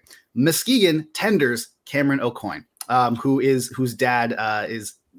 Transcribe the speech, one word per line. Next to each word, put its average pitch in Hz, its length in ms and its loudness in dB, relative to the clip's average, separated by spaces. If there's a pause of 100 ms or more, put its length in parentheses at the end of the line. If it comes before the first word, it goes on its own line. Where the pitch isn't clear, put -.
(360)
Muskegon 160 800 2
Tenders, 147 560 0 (160)
Cameron 139 340 0
Aucoin, 107 460 -6 (220)
um, 123 280 2
who 135 240 0
is, 131 300 2
whose 123 260 -4
dad, 120 420 0
uh, 107 320 -2
is, 110 240 -10 (260)